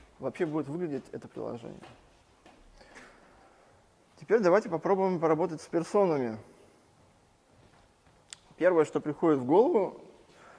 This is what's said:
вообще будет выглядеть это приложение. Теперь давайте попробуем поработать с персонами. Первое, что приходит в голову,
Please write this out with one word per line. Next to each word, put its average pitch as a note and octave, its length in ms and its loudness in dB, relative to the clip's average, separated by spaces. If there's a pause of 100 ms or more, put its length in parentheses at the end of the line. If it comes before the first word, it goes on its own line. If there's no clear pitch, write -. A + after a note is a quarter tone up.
(180)
вообще C3+ 260 -6
будет D3+ 220 -4
выглядеть D3+ 460 -6
это - 160 -12
приложение. A#2 500 -12 (2500)
Теперь G3+ 240 0
давайте G3+ 280 4
попробуем F#3 520 -2
поработать D#3 420 0
с - 60 -20
персонами. E3 680 0 (2250)
Первое, E3 280 4
что D3 160 -4
приходит D3+ 380 2
в B2 80 -4
голову, G3+ 540 2 (580)